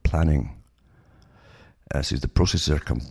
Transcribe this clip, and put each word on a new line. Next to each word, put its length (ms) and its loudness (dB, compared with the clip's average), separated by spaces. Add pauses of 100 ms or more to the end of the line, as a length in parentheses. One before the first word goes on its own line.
planning. 520 2 (1400)
Uh, 80 -2
says 200 -4
the 80 -4
processes 400 2
are 100 2
com-, 320 -4